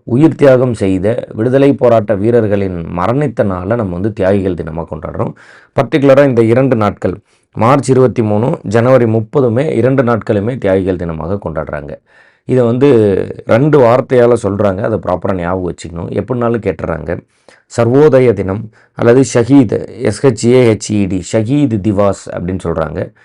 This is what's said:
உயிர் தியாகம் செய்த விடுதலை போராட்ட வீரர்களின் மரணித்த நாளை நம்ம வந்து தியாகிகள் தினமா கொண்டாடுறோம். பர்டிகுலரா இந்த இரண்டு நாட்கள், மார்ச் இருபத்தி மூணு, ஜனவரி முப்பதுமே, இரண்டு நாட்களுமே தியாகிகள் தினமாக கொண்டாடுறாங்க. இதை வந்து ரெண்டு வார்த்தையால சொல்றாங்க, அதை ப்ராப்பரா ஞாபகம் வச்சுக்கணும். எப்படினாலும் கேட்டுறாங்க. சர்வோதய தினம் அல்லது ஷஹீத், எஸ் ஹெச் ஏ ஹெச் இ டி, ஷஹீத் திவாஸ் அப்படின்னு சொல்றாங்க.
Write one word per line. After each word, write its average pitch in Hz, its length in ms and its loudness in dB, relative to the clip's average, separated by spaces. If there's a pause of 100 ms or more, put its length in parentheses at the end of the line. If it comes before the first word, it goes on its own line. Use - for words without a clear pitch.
உயிர் 131 320 2
தியாகம் 131 380 4
செய்த 98 600 -2
விடுதலை 131 400 2
போராட்ட 113 420 2
வீரர்களின் 98 680 -2 (120)
மரணித்த 117 460 -2
நாளை 95 340 -4
நம்ம 98 160 -4
வந்து 92 200 -4
தியாகிகள் 95 400 0
தினமா 82 380 -8
கொண்டாடுறோம். 82 420 -8 (400)
பர்டிகுலரா 139 540 4
இந்த 117 160 2
இரண்டு 123 320 2
நாட்கள், 101 440 -2 (320)
மார்ச் 123 380 0
இருபத்தி 127 340 2
மூணு, 107 400 -2
ஜனவரி 120 420 2
முப்பதுமே, 113 640 0
இரண்டு 131 320 2
நாட்களுமே 113 540 -2
தியாகிகள் 95 380 0
தினமாக 85 500 -6
கொண்டாடுறாங்க. 76 560 -10 (440)
இதை 127 180 2
வந்து 123 260 2 (560)
ரெண்டு 143 340 2
வார்த்தையால 120 540 4 (100)
சொல்றாங்க, 101 380 -2
அதை 110 260 -4
ப்ராப்பரா 90 280 -2
ஞாபகம் 90 380 -4
வச்சுக்கணும். 82 360 -12
எப்படினாலும் 117 520 -4
கேட்டுறாங்க. 82 580 -6 (640)
சர்வோதய 131 520 4
தினம் 98 360 -6 (240)
அல்லது 117 300 4 (100)
ஷஹீத், 117 680 2
எஸ் 110 240 -2
ஹெச் 117 200 0
ஏ 120 280 4
ஹெச் 107 180 -6
இ 101 160 0
டி, 90 240 -4
ஷஹீத் 113 500 0
திவாஸ் 98 500 0
அப்படின்னு 90 320 -6
சொல்றாங்க. 80 500 -4 (120)